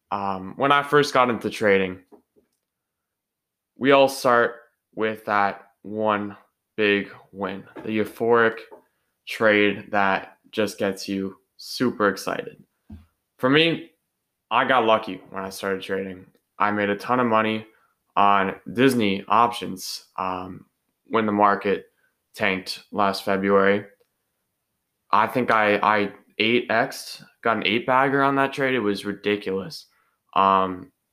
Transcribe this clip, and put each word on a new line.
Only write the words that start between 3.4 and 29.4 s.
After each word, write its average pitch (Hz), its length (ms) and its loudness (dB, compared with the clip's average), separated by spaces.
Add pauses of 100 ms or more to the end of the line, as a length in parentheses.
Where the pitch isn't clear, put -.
we 131 140 0
all 139 180 8
start 120 480 2 (380)
with 110 320 -4
that 101 460 -2 (100)
one 104 540 -2 (400)
big 101 340 0 (220)
win, 98 320 -8 (200)
the 110 140 -4
euphoric 113 600 0 (680)
trade 104 600 2
that 98 480 -2 (140)
just 104 260 -4
gets 98 280 -4
you 98 300 -6 (220)
super - 500 -2
excited. - 560 -6 (720)
For 131 140 -2
me, 160 400 0 (600)
I 123 160 2
got 123 200 4
lucky 104 420 0
when 95 160 -10
I 95 60 -10
started 95 320 -6
trading. 95 420 -8 (340)
I 104 120 0
made 104 180 0
a 101 80 0
ton 123 240 -2
of 120 60 2
money 110 400 0 (500)
on 98 380 4 (180)
Disney 110 560 2
options, 95 800 -2 (100)
um, 92 480 -8 (400)
when 110 220 -2
the 104 60 -2
market 101 580 2 (440)
tanked 95 560 -4
last 98 360 -2
February. 98 580 2 (1300)
I 107 160 2
think 117 240 -2
I, 107 260 4
I 104 360 0 (260)
eight 113 320 0
X'd, 127 520 -4 (200)
got 113 160 0
an - 80 -4
eight 113 200 0
bagger 135 360 2
on 139 140 0
that 135 180 0
trade. 135 200 -2
It 123 60 -2
was 101 240 -2
ridiculous. 98 800 -6 (500)